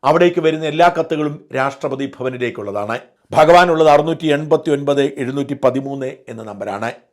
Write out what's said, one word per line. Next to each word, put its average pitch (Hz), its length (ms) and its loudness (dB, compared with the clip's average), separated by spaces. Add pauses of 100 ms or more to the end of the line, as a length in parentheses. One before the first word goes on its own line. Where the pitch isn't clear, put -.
അവിടേക്ക് 175 420 2
വരുന്ന 156 260 0
എല്ലാ 165 160 2 (100)
കത്തുകളും 151 380 -4 (240)
രാഷ്ട്രപതി 135 460 -4 (100)
ഭവനിലേക്കുള്ളതാണ്. 117 840 -6 (340)
ഭഗവാനുള്ളത് 160 640 6
അറുന്നൂറ്റി 156 420 2
എൺപത്തി 156 400 -2
ഒൻപത് 143 300 0 (160)
എഴുന്നൂറ്റി 135 420 -6
പതിമൂന്ന് 135 460 -2 (220)
എന്ന 113 180 -14
നമ്പറാണ്. 104 400 -8 (240)